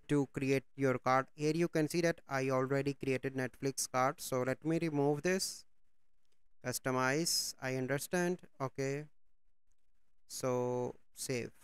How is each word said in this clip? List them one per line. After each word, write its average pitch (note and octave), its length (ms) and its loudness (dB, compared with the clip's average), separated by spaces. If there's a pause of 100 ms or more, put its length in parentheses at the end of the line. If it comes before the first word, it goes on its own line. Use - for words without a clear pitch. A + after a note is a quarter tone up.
to C#3+ 240 4
create C3+ 300 0 (120)
your C3+ 220 2
card. C3 380 2
Here D3+ 200 0
you E3+ 120 2
can D#3 200 2
see E3+ 140 -2
that E3+ 260 0
I C3+ 220 0
already C3+ 460 0
created C3 400 -2
Netflix C3 540 -4
card. C3 300 2
So C3 220 -2
let C3 240 -2
me D#3+ 160 2
remove D3 400 2
this. F#3 420 -2 (1000)
Customize, C3 960 0
I C3 140 -4
understand. C#3+ 640 -2 (200)
Okay, C#3 460 -4 (1200)
so B2 680 -4 (200)
save. A#2+ 360 -6 (120)